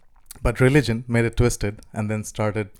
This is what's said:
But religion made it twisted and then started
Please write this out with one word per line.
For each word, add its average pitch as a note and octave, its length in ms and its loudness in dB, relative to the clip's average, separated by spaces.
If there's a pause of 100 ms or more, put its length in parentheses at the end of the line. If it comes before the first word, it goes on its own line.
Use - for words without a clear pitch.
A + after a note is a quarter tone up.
(440)
But A#2+ 160 -2
religion B2+ 480 4
made A#2 180 2
it A2+ 120 -4
twisted A2+ 440 0 (120)
and G#2+ 160 -4
then G#2+ 140 -4
started G#2+ 460 -4 (100)